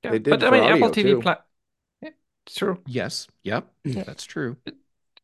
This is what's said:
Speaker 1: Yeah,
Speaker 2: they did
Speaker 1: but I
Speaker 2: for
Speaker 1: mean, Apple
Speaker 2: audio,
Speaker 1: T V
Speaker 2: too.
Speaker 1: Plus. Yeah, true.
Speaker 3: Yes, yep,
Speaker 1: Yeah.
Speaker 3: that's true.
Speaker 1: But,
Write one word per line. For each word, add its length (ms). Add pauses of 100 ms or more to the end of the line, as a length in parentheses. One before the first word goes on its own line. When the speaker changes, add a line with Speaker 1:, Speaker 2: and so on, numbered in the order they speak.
Speaker 1:
Yeah, 100
Speaker 2:
they 80
did 100
Speaker 1:
but 120
I 60
Speaker 2:
for 60
Speaker 1:
mean, 100
Apple 240
Speaker 2:
audio, 20
Speaker 1:
T 120
V 120
Speaker 2:
too. 60
Speaker 1:
Plus. 180 (600)
Yeah, 100 (360)
true. 400
Speaker 3:
Yes, 420 (140)
yep, 280 (140)
Speaker 1:
Yeah. 200
Speaker 3:
that's 200
true. 400
Speaker 1:
But, 100 (500)